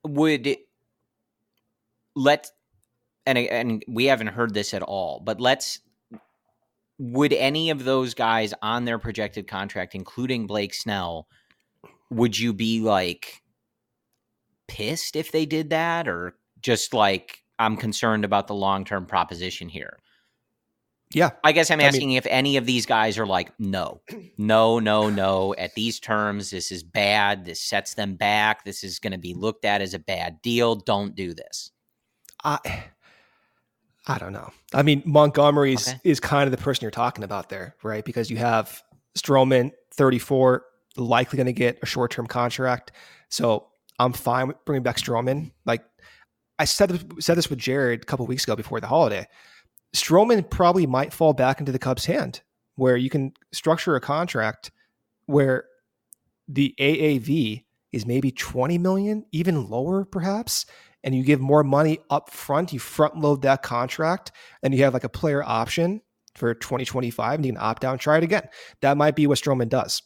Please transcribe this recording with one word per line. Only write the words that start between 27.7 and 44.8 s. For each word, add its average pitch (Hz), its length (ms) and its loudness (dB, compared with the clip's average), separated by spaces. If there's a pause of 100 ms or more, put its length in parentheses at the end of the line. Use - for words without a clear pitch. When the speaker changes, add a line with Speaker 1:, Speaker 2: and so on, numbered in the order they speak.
Speaker 1:
them 101 240 -6
back. 104 480 0
This 101 180 -12
is 95 160 -12
gonna 95 200 -8
be 87 160 -12
looked 107 320 -4
at 101 160 2
as 92 100 -6
a 95 60 -10
bad 85 420 -8
deal. 117 360 0
Don't 101 380 -4
do 90 200 -8
this." - 360 -16 (720)
Speaker 2:
I, - 420 -6 (1200)
I 143 120 -4
don't 90 140 -10
know. - 180 -14 (220)
I 135 100 2
mean, 143 220 4
Montgomery's 143 840 6
Speaker 1:
Okay. 127 160 -8
Speaker 2:
is 160 160 4
kind 143 260 2
of 131 60 0
the 123 100 -4
person 135 220 -2
you're 107 60 -6
talking 120 340 -4
about 98 260 -10
there, 95 320 -12
right? 110 220 -6
Because 117 260 -4
you 113 80 -6
have 113 440 0 (360)
Stroman, 131 540 4 (200)
thirty-four, 131 720 4 (320)
likely 123 400 0
gonna 127 160 0
get 120 300 0
a 123 40 -8
short-term 120 400 -4
contract. 123 640 -4 (380)
So - 380 0 (300)
I'm 123 140 2
fine 127 360 -2
with - 180 -12
bringing 139 160 -2